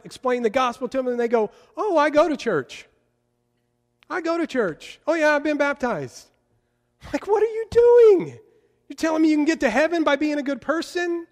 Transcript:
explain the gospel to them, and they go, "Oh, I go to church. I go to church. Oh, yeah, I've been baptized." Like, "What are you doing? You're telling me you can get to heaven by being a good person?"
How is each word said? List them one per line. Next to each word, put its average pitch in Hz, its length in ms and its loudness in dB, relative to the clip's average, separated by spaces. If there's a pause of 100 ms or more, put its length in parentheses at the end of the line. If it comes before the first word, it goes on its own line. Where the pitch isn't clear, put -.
explain 247 380 -4
the 226 80 -2
gospel 247 380 -4
to - 80 -10
them, 262 120 -4
and 247 100 -4
they 233 100 -2
go, 220 220 0 (260)
"Oh, 359 200 -2
I 302 140 2
go 302 180 4
to 294 80 -2
church. - 500 -6 (1200)
I 339 120 -6
go 330 180 -2
to 330 80 -2
church. 196 600 -6
Oh, 311 80 2
yeah, 302 200 2
I've 294 80 -2
been 302 160 -2
baptized." 247 720 -6 (840)
Like, 285 140 -6
"What 403 160 2
are 427 40 4
you 453 240 -8
doing? 453 680 6 (500)
You're 285 80 -16
telling 320 260 -2
me 320 80 4
you 311 60 2
can 294 80 0
get 320 160 0
to 262 100 2
heaven 320 340 0
by 285 120 2
being 294 220 -2
a 285 40 -4
good 269 180 -6
person?" 339 720 -4